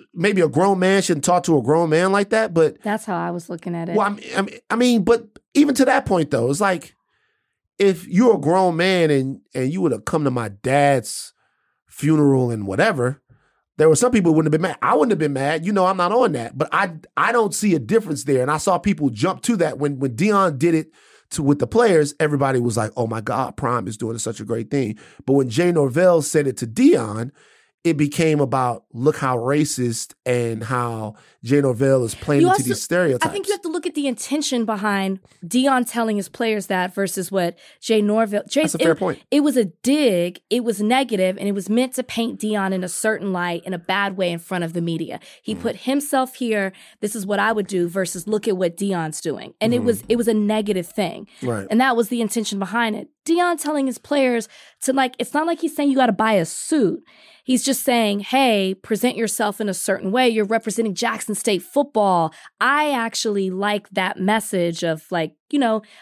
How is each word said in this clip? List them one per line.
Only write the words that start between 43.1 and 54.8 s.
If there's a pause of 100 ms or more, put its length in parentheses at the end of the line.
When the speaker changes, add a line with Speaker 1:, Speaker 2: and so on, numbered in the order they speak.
Speaker 2:
light,
in
a
bad
way
in
front
of
the
media. (200)
He
Speaker 1:
Mm-hmm.
Speaker 2:
put
himself
here, (260)
"This
is
what
I
would
do,"
versus,
"Look
at
what
Deion's
doing."
And
Speaker 1:
Mm-hmm.
Speaker 2:
it
was,
it
was
a
negative
thing. (120)
Speaker 1:
Right.
Speaker 2:
And
that
was
the
intention
behind
it. (180)
Deion
telling
his
players (320)